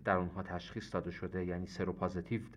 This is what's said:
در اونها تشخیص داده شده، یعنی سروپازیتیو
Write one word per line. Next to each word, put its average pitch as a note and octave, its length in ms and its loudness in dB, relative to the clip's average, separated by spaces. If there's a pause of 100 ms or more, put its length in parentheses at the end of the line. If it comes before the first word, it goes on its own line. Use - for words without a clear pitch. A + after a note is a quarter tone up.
در G2 100 6
اونها F2+ 280 2
تشخیص - 500 -4
داده F2 180 0
شده، F#2 340 -2
یعنی F2+ 200 0
سروپازیتیو F2+ 760 0 (160)